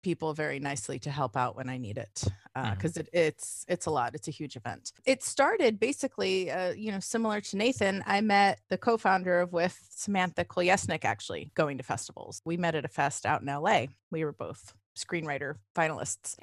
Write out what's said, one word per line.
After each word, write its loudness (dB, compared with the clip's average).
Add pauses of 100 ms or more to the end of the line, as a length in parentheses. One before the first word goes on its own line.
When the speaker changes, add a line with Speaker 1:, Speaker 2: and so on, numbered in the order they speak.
Speaker 1:
people -2
very -2
nicely -6
to -6
help -2
out 0
when -8
I -6
need -6
it, -8 (300)
uh, -4
Speaker 2:
Mm-hmm. -2
Speaker 1:
'cause -2
it, -6
it's, 0
it's -2
a 0
lot. 0
It's -10
a -6
huge -10
event. -10 (120)
It 2
started 2
basically, 0
uh, -2
you -4
know, -4
similar 0
to -8
Nathan. 2
I 4
met 6
the 0
co-founder 4
of 0
whiff, 0 (100)
Samantha 0
Kolesnik, 2
actually -4
going 0
to -10
festivals. -8
We -2
met 0
at -2
a -6
fest 0
out 2
in -6
L -2
A. 2 (220)
We -2
were -4
both -12 (220)
screenwriter -4 (180)
finalists. -2